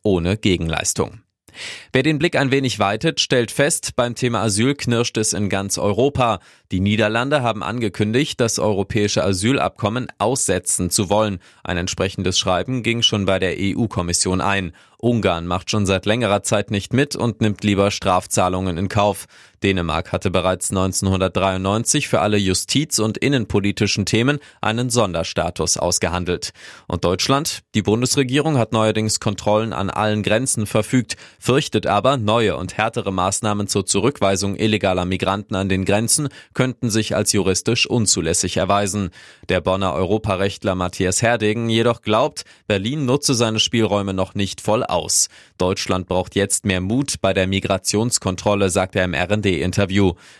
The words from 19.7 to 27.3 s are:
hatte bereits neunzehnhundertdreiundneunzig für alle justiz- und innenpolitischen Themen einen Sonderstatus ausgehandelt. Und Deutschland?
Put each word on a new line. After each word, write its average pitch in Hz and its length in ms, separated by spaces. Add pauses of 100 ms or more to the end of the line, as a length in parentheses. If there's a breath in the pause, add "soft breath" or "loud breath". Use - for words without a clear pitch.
hatte 92 180
bereits 92 420
neunzehnhundertdreiundneunzig 95 1400
für 104 120
alle 104 180
justiz- 104 600
und 107 200
innenpolitischen 104 880
Themen 127 320 (240 loud breath)
einen 117 260
Sonderstatus 87 880
ausgehandelt. 87 760 (340 loud breath)
Und - 180
Deutschland? 131 560 (140)